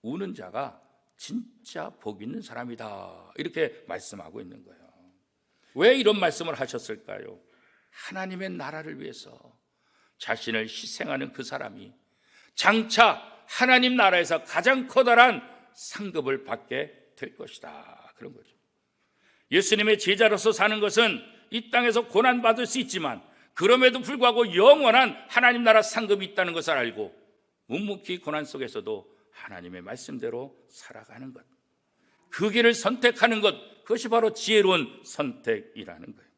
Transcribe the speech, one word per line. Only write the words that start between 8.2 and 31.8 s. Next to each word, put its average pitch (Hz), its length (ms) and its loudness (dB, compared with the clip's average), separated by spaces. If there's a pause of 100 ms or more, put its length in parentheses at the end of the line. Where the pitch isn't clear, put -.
나라를 156 500 -12
위해서 - 540 -18 (640)
자신을 113 460 -6
희생하는 - 720 -10
그 135 100 -12
사람이 131 500 -12 (600)
장차 220 840 2 (100)
하나님 254 480 2
나라에서 180 480 2
가장 254 440 0
커다란 240 540 6 (320)
상급을 143 680 -8
받게 - 720 -10
될 - 200 -16
것이다, - 800 -20
그런 - 180 -20
거죠. - 220 -20 (960)
예수님의 208 460 2
제자로서 208 540 2
사는 214 280 0
것은 208 420 2 (280)
이 - 220 -8
땅에서 240 360 0
고난받을 240 580 2
수 262 140 -4
있지만 156 440 -6 (300)
그럼에도 254 480 4
불구하고 240 540 0
영원한 247 600 6 (120)
하나님 240 340 2
나라 220 180 8
상급이 208 440 -2
있다는 180 280 -4
것을 165 200 -4
알고 113 420 -4 (520)
묵묵히 185 520 -8
고난 151 260 -6
속에서도 110 720 -10 (140)
하나님의 90 500 -18
말씀대로 120 760 -12 (100)
살아가는 117 640 -20
것, 135 120 -20 (840)